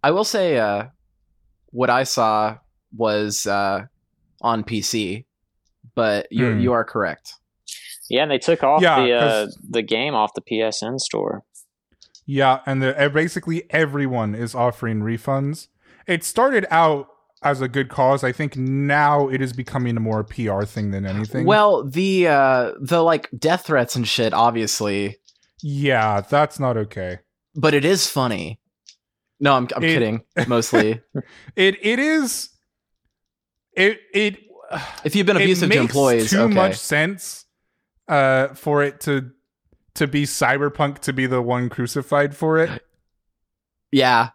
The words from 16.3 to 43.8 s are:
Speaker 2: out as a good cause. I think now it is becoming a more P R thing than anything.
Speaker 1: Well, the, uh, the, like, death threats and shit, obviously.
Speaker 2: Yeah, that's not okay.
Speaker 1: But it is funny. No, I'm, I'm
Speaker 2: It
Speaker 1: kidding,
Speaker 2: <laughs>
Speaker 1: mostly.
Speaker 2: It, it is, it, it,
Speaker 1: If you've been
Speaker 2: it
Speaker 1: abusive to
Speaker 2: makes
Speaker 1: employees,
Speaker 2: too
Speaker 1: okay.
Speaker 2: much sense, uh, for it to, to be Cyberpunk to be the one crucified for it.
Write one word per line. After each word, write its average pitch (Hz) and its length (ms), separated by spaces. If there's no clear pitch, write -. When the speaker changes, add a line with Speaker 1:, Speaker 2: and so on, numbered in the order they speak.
Speaker 2:
out 156 360
as 143 200
a 131 60
good 127 200
cause. 135 360
I 127 80
think 147 240
now 143 720
it 131 120
is 127 140
becoming 123 420
a 113 40
more 110 240
P 110 240
R 98 180
thing 104 240
than 98 160
anything. 107 400
Speaker 1:
Well, 208 420
the, 180 400
uh, 135 520
the, 165 220
like, 165 260
death 170 280
threats 131 300
and 120 120
shit, 113 260
obviously. 104 840
Speaker 2:
Yeah, 131 600
that's 147 380
not 123 160
okay. 95 440
Speaker 1:
But 151 200
it 139 100
is 185 240
funny. 110 520
No, 143 120
I'm, 123 200
I'm 120 80
Speaker 2:
It - 120
Speaker 1:
kidding, 113 280
Speaker 2:
<laughs> 143 120
Speaker 1:
mostly. 113 520
Speaker 2:
It, 190 240
it 220 180
is, 302 520
it, 208 260
it, 208 260
Speaker 1:
If 156 120
you've 202 100
been 196 120
Speaker 2:
it 196 60
Speaker 1:
abusive 180 260
to - 80
Speaker 2:
makes - 20
Speaker 1:
employees, 120 500
Speaker 2:
too 101 120
Speaker 1:
okay. 110 120
Speaker 2:
much 185 220
sense, 160 720
uh, 135 420
for 147 340
it 139 200
to, 135 280
to 156 120
be 143 180
Cyberpunk 139 760
to 135 140
be 131 120
the 127 140
one 123 300
crucified 143 640
for 160 220
it. 160 260